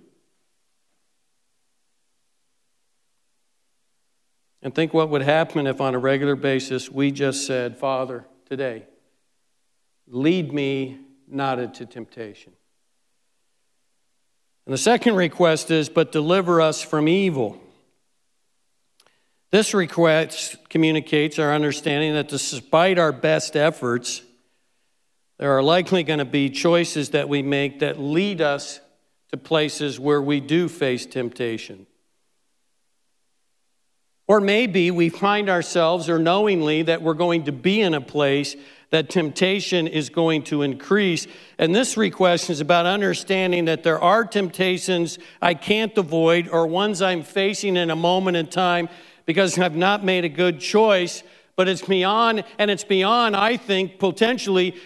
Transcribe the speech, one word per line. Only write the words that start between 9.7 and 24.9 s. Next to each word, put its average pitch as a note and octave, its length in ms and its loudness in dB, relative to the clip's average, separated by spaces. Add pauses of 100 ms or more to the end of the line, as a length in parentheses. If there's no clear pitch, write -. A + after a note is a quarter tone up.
lead C#3+ 440 0
me C3+ 460 -4 (300)
not C3+ 320 -4
into A#2+ 260 -10
temptation." A2 680 -18 (2000)
And C3+ 80 -8
the C3 60 -2
second A#3 360 2
request E3 540 2
is, D#3+ 180 2
"But D#3+ 240 0
deliver E3+ 480 2
us D#3 220 2
from D3+ 260 0
evil." E3 540 0 (1900)
This G#3+ 240 2
request D#3+ 840 0 (100)
communicates D#3 720 0
our D3 140 2
understanding D3+ 640 -2
that D3 120 -2
despite D#3+ 720 0
our D#3 140 4
best D#3 420 0
efforts, C3 680 -2 (1160)